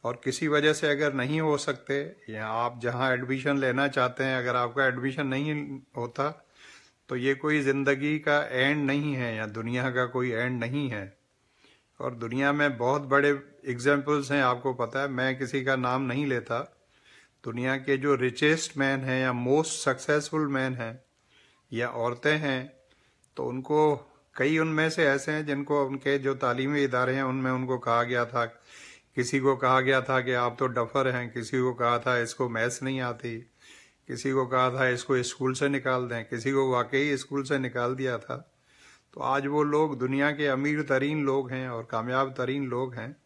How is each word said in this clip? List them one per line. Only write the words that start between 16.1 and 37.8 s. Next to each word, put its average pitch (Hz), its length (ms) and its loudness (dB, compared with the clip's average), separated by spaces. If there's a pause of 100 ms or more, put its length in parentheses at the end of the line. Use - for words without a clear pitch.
लेता, 120 340 -2 (840)
दुनिया 123 340 -2
के 135 200 0
जो 143 180 2
रिचेस्ट 147 640 0
मैन 135 240 2
हैं 131 200 0
या 127 160 0
मोस्ट 139 420 0
सक्सेसफुल 147 680 0
मैन 131 240 -2
हैं 117 200 -8 (800)
या 120 160 -2
औरतें 120 500 0
हैं, 135 340 -2 (640)
तो 131 100 -4
उनको 143 600 2 (300)
कई 151 220 4
उनमें 160 320 2
से 160 140 2
ऐसे 139 280 2
हैं 151 140 -2
जिनको 143 380 0
उनके 139 340 0
जो 135 180 0
तालीमी 131 460 0
इदारे 127 320 2
हैं 135 80 0
उनमें 131 280 0
उनको 127 280 0
कहा 117 240 2
गया 120 220 0
था, 120 200 0 (680)
किसी 123 260 0
को 135 160 4
कहा 131 240 4
गया 131 200 4
था 131 200 0
कि 123 140 -2
आप 120 240 0
तो 135 100 0
डफर 123 400 0
हैं, 123 220 -4
किसी 120 300 -2
को 127 140 2
कहा 120 240 2
था 123 200 0
इसको 120 300 -2
मैथ्स 120 340 -2
नहीं 131 200 -4
आती, 120 340 -6 (720)
किसी 131 240 -2
को 131 140 2
कहा 127 240 4
था 131 180 2
इसको 123 340 0
स्कूल 131 320 -2
से 139 140 2
निकाल 127 400 0
दें, 117 160 -6
किसी 117 280 -4
को 135 180 2
वाकई 135 460 0
स्कूल 139 260 -4
से 135 160 -2
निकाल 127 360 -2